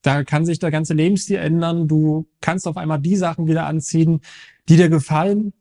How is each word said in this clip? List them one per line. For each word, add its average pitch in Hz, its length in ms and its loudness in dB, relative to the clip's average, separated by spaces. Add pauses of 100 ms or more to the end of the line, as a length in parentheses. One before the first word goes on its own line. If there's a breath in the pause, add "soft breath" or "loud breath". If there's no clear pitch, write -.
Da 143 220 0
kann 151 220 0
sich 170 140 -2
der 165 120 -2
ganze 156 220 -2
Lebensstil 185 420 0
ändern. 165 540 -2
Du 156 380 0 (120)
kannst 180 280 -4
auf 165 100 -6
einmal 156 240 -4
die 180 160 0
Sachen 170 300 -4
wieder 160 180 0
anziehen, 160 560 0 (480 loud breath)
die 160 80 8
dir 175 100 6
gefallen. 175 720 0